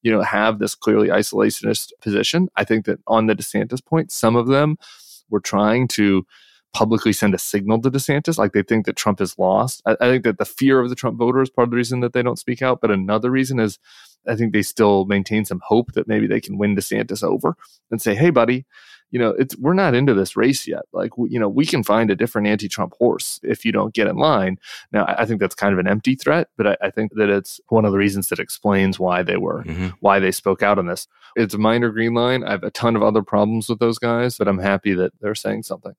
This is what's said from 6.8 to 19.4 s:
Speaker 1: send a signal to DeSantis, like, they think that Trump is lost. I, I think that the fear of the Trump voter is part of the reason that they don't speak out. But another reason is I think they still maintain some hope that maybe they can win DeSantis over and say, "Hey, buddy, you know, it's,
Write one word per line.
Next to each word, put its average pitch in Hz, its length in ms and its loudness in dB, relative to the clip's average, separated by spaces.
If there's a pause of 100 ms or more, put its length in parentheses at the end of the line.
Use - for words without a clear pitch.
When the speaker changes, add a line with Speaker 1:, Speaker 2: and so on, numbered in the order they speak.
Speaker 1:
send 101 220 0
a - 40 -2
signal 104 420 -2
to 127 100 0
DeSantis, 143 460 -2
like, 107 160 0
they 101 100 2
think 110 220 0
that - 120 -4
Trump 104 240 -2
is 92 180 -4
lost. 98 480 0
I, 113 140 2
I 123 100 4
think 127 140 0
that 110 140 0
the 104 60 -2
fear 135 360 2
of 123 100 0
the 123 60 -6
Trump 117 200 -4
voter 123 240 0
is 131 80 0
part 120 200 0
of - 20 -6
the 120 60 -2
reason 123 240 -2
that 120 140 -2
they 123 80 2
don't 120 160 -2
speak 123 240 -6
out. 127 180 0
But 113 100 2
another 104 400 0
reason 131 300 0
is 107 180 -2 (500)
I 117 60 -2
think 110 180 0
they 104 100 2
still 101 440 2
maintain 101 380 -2
some 92 200 -6
hope 120 280 0
that - 160 -4
maybe 107 180 0
they 107 140 -2
can 98 180 -10
win 104 160 0
DeSantis 107 480 -4
over - 340 0 (360)
and 113 100 -6
say, 104 140 0
"Hey, 165 140 4
buddy, 127 360 2 (440)
you 123 100 -2
know, 113 80 2 (100)
it's, 131 200 -2